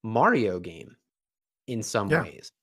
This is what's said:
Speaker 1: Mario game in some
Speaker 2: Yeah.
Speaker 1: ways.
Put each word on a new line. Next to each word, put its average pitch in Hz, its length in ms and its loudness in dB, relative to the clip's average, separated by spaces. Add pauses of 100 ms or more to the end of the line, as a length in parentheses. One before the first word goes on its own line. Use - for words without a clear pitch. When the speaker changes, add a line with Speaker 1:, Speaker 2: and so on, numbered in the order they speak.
Speaker 1:
Mario 113 560 4
game 82 360 -14 (720)
in 117 160 -4
some 104 280 -2
Speaker 2:
Yeah. 156 120 2
Speaker 1:
ways. - 280 -14 (120)